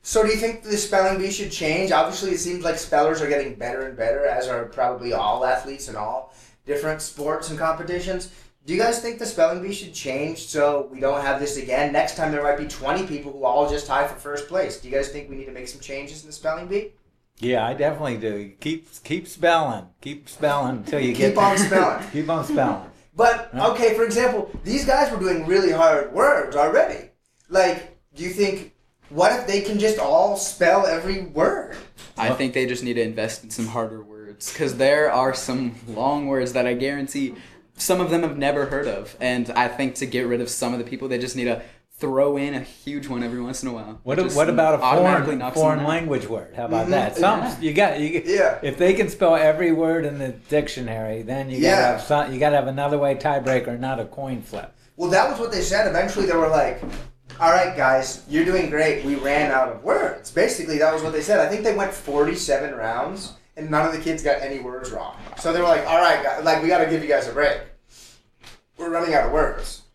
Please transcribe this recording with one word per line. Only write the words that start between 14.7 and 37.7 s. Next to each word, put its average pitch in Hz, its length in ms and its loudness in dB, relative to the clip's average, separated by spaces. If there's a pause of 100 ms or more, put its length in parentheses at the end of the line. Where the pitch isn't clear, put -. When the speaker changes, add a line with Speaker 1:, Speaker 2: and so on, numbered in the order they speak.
Speaker 1:
Do 127 100 -16
you 131 60 -6
guys 139 140 0
think 139 220 -12
we 131 60 -14
need 135 100 -12
to 127 60 -14
make 123 160 -14
some - 120 -16
changes 143 420 -14
in - 40 -20
the 151 80 -18
spelling 160 340 -6
bee? 208 240 -4 (480)
Speaker 2:
Yeah, 117 260 0
I 123 80 -2
definitely 143 420 -2
do. 104 340 -6 (100)
Keep, - 440 -10
keep 170 240 -6
spelling. 151 580 0 (140)
Keep 147 280 -14
spelling 139 500 -2
until 139 220 -4
you 123 140 2
Speaker 1:
Keep 202 200 4
Speaker 2:
get 214 40 4
Speaker 1:
on 196 180 6
Speaker 2:
there. 196 100 4
Speaker 1:
spelling. 180 420 2
Speaker 2:
<laughs> - 40 -14
Keep 156 180 -4
on 160 140 0
spelling. - 460 -2 (240)
Speaker 1:
But, 240 400 2
Speaker 2:
Huh? 214 180 2
Speaker 1:
okay, 233 220 2
for 226 100 2
example, 220 460 0 (140)
these 247 200 -2
guys 269 280 4
were 202 60 -4
doing 170 280 0
really 185 240 4
hard 156 420 4
words 233 440 4
already. - 540 2 (380)
Like, 180 480 2 (180)
do 156 100 -10
you 180 60 -4
think, 196 440 -2 (340)
what 180 300 4
if - 80 -6
they 202 140 0
can 214 180 -2
just 214 220 2
all 170 360 4
spell 180 500 2
every 180 400 -2
word? 170 500 -2 (400)
Speaker 3:
I 110 140 0
Speaker 2:
What? 131 80 -2
Speaker 3:
think 127 160 -2
they 127 120 0
just 123 160 -4
need 120 120 -4
to 117 80 0
invest 110 420 -4
in 110 60 -20
some 113 180 -6
harder 110 340 -6
words, 104 540 -14
'cause 135 200 -2
there 143 340 4
are 131 220 2
some 123 440 -4 (100)
long 135 400 -2
words 127 280 0
that 123 120 2
I 123 80 0
guarantee 135 600 -4 (400)